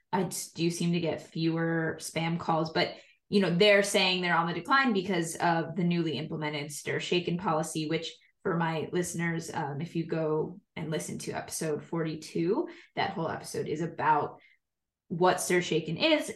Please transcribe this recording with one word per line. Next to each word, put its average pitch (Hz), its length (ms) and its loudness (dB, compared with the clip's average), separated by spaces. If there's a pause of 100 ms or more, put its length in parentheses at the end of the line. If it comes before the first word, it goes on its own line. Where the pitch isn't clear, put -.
(120)
I 185 120 2
s-, - 260 -6
do 165 200 0
seem 170 240 0
to 175 60 2
get 156 320 -4
fewer 165 680 0
spam 165 380 -2
calls, 160 340 0
but, - 220 0 (360)
you 202 100 4
know, 175 160 4
they're 202 260 8
saying 185 400 2
they're 175 160 2
on 170 80 4
the 170 80 -2
decline 262 400 2
because 180 440 0
of 165 380 2
the 185 80 0
newly 170 360 0
implemented 151 520 -6
Stir - 280 -4
Shaken 175 400 0
policy, 160 480 -2
which 160 260 -4 (300)
for 175 140 0
my 160 340 -2
listeners, 170 600 -2
um, 143 300 -4
if 170 140 -8
you 165 100 0
go 160 540 -2 (160)
and 160 160 -6
listen - 280 -4
to - 120 -8
episode 151 520 -4
forty-two, 165 840 -2 (280)
that - 160 -2
whole 160 180 -4
episode - 380 -6
is 151 140 -4
about 151 560 0 (720)
what 175 340 4
Stir 180 200 2
Shaken 165 360 -2
is 302 380 2